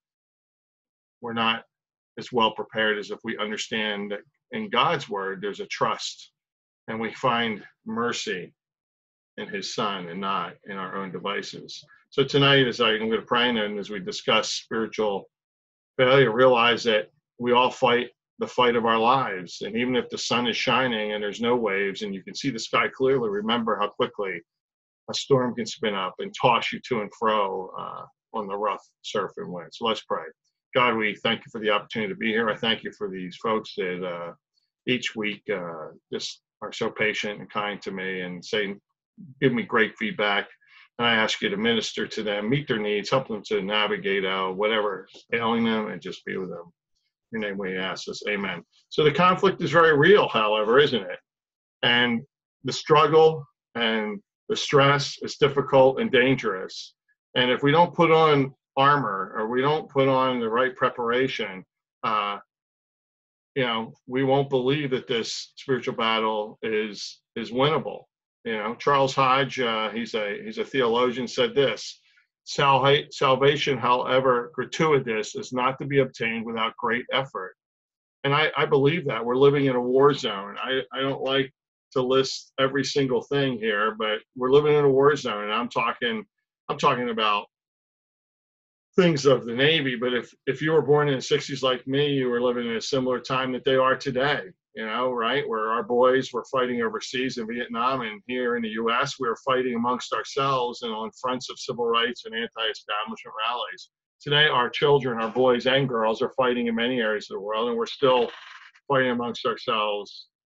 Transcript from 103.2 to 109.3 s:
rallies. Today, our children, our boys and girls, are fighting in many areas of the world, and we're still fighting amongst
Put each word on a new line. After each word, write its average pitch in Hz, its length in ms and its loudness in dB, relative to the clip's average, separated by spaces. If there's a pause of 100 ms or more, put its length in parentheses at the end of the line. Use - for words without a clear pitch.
rallies. 110 420 -8 (300)
Today, 147 280 2
our 123 200 2
children, 131 520 2
our 113 100 -2
boys 123 360 2
and 135 220 2
girls, 113 320 0
are 120 160 -2
fighting 123 300 0
in 113 80 -2
many 120 260 -2
areas 107 300 -2
of - 60 -10
the 98 40 -8
world, 110 280 -4
and 117 100 -4
we're 113 80 -2
still 127 420 2 (600)
fighting 131 240 2
amongst 120 340 -4